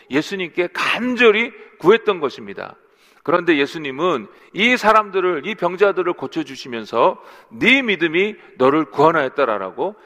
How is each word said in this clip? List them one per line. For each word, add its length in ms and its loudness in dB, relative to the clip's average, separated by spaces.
예수님께 600 -4
간절히 800 0
구했던 420 2
것입니다. 560 -8
그런데 320 0
예수님은 720 -4
이 240 2
사람들을, 680 0
이 100 -6
병자들을 560 0
고쳐주시면서 1080 -2
"네 320 2
믿음이 540 -2
너를 260 2
구원하였다"라고 1200 0